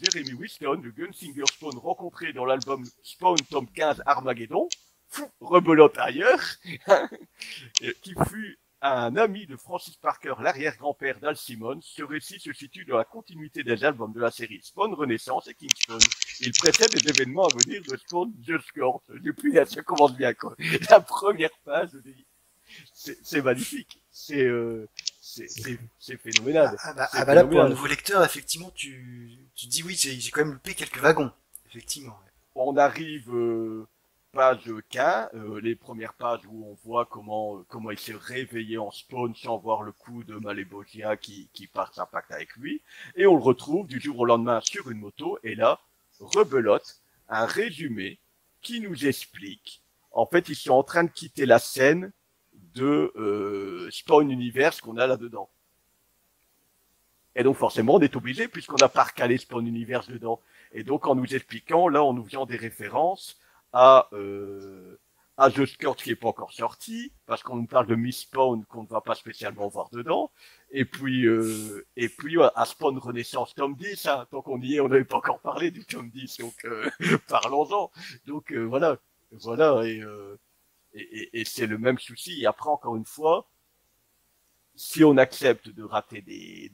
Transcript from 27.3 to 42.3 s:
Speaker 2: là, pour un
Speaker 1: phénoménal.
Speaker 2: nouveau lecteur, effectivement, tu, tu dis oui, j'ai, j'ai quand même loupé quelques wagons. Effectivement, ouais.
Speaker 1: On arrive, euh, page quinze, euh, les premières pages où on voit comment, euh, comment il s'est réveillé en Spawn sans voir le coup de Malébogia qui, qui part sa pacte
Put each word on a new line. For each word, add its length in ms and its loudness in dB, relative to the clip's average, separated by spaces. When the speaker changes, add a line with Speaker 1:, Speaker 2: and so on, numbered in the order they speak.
Speaker 2:
là, 80 12
pour 80 4
un 0 -
Speaker 1:
phénoménal. 260 6
Speaker 2:
nouveau 100 -6
lecteur, 380 2
effectivement, 500 -6
tu, 540 -16
tu 120 -14
dis 160 -2
oui, 140 -8
j'ai, 220 0
j'ai 100 -6
quand 140 0
même 120 -2
loupé 180 -12
quelques 240 -8
wagons. 340 4
Effectivement, 560 -12
ouais. 60 -20
Speaker 1:
On 200 0
arrive, 580 2
euh, 540 -2
page 380 2
quinze, 460 0
euh, 260 -10
les 140 -2
premières 400 -14
pages 340 -4
où 160 -16
on 80 -18
voit 220 -2
comment, 520 -10
euh, 120 -20
comment 220 -12
il 80 -10
s'est 160 -12
réveillé 640 -8
en 100 -8
Spawn 460 -6
sans 240 -6
voir 240 -2
le 80 -12
coup 320 -16
de 100 -16
Malébogia 840 -8
qui, 360 -18
qui 140 -18
part 260 -8
sa 140 -8
pacte 240 -10